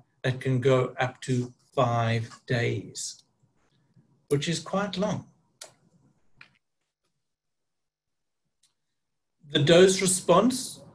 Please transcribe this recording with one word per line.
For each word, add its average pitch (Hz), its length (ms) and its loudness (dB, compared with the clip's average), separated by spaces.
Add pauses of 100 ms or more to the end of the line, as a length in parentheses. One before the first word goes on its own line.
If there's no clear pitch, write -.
(240)
that 127 160 -4
can 131 200 -2
go 127 400 0
up 127 220 -6
to 123 320 -4 (220)
five 117 720 -2
days, 120 760 -6 (1080)
which 143 200 -2
is 165 100 -4
quite 196 380 -4
long. 185 300 -4 (4000)
The 156 80 0
dose 175 420 6
response 190 800 0 (160)